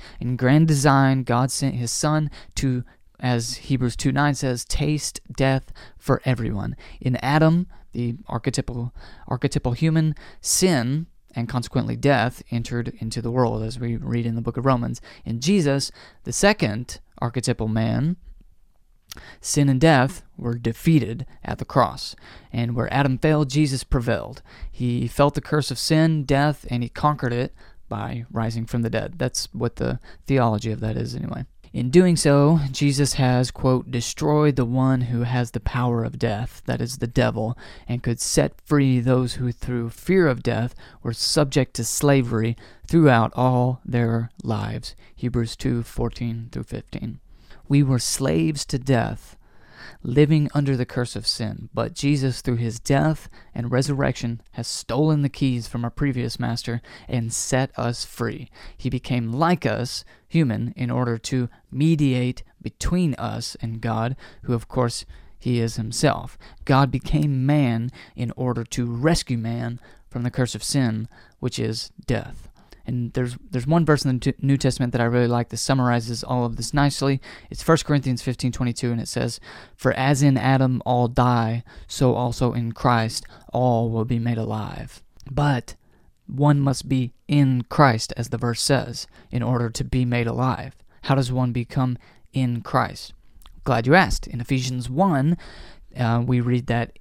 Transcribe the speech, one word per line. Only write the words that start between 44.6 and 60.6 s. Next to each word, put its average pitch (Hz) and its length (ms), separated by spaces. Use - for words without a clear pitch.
Hebrews 120 400
two 123 260
fourteen 117 720
through 123 120
fifteen. - 560
We 143 160
were 131 160
slaves 156 640
to 139 140
death, 113 580
living 147 540
under 139 200
the 123 120
curse - 280
of 101 120
sin, 110 440
but 113 220
Jesus, 135 480
through 123 140
his 117 240
death 151 500
and 120 180
resurrection, 127 680
has - 140
stolen 151 540
the 139 80
keys 123 380
from 120 160
our 117 80
previous 127 480
master 120 420
and 117 240
set 131 460
us 120 280
free. - 440
He - 140
became 123 420
like 143 360
us, 110 360
human, 120 480